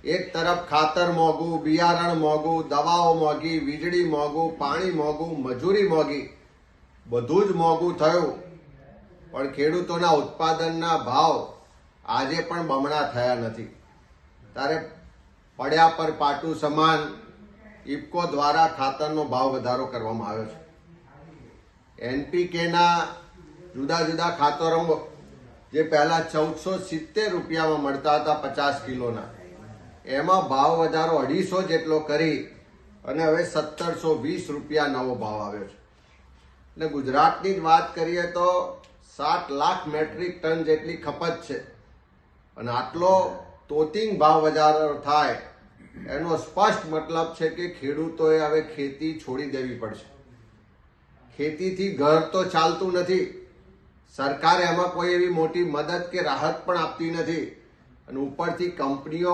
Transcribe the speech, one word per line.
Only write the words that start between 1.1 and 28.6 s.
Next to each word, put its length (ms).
મોંઘું, 520
બિયારણ 560
મોંઘું, 500
દવાઓ 460
મોંઘી, 440
વીજળી 540
મોંઘું, 440
પાણી 360
મોંઘું, 460
મજૂરી 500
મોંઘી, 360
બધું 420
જ 60
મોંઘું 440
થયું, 320
પણ 260
ખેડૂતોના 640
ઉત્પાદનના 840
ભાવ 340
આજે 360
પણ 280
બમણા 420
થયા 300
નથી. 280
ત્યારે 240
પડ્યા 380
પર 160
પાટું 420
સમાન 500
ઇફકો 400
દ્વારા 440
ખાતરનો 540
ભાવ 260
વધારો 360
કરવામાં 440
આવ્યો 160
છે. 120
એન 260
પી 220
કેના 480
જુદા 320
જુદા 300
ખાતરો 480
જે 160
પહેલા 420
ચૌદસો 540
સિત્તેર 520
રૂપિયામાં 520
મળતા 360
હતા 160
પચાસ 460